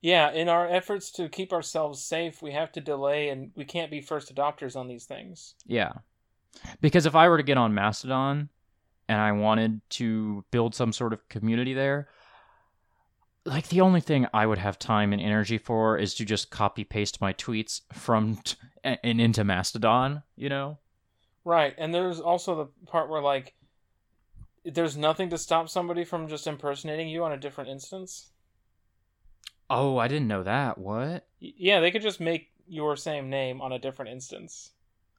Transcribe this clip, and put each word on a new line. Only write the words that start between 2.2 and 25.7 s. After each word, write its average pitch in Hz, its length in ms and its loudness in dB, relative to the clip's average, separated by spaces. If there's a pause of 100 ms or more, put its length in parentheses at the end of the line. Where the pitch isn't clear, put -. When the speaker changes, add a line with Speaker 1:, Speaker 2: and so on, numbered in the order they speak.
Speaker 1:
we 151 120 -10
have 156 200 -4
to - 80 -10
delay, 143 480 -2
and 135 260 -8
we 143 100 -10
can't 160 260 -6
be 151 100 -8
first 143 320 -8
adopters 143 420 -2
on 127 120 -8
these 123 180 -14
things. - 480 -16 (120)
Speaker 2:
Yeah. 107 280 -2 (880)
Because 156 240 6
if 151 100 4
I 165 140 10
were 170 80 8
to 147 60 2
get 135 140 4
on 113 160 4
Mastodon 131 760 0 (580)
and 107 140 2
I 107 120 4
wanted 110 480 2 (100)
to 107 600 -2
build 117 220 2
some 120 200 0
sort 117 200 -2
of - 160 -10
community 117 440 0
there, 139 340 -2 (1400)
like, 156 200 -4
the 175 140 4
only 185 200 8
thing 139 320 2
I 107 140 4
would 110 100 2
have 98 220 -4
time 104 340 2
and 101 80 -2
energy 107 380 0
for 110 400 2
is 98 160 -2
to 113 100 -4
just 104 240 -2
copy 104 340 -2
paste - 380 -4
my 98 120 0
tweets - 480 -6 (120)
from 110 440 0
t-, - 180 -8 (280)
a-, 131 220 -4
and 117 160 2
into 113 220 4
Mastodon, 113 800 2 (120)
you 139 140 -6
know? 139 300 -6 (640)
Speaker 1:
Right, 165 340 2
and 160 160 -4
there's 175 260 0
also 170 360 0
the 151 100 -4 (260)
part 160 180 0
where, 156 120 -2
like, 139 320 0 (1080)
there's 156 340 -2
nothing 156 320 4
to 165 80 -4
stop 165 320 0
somebody 175 340 -2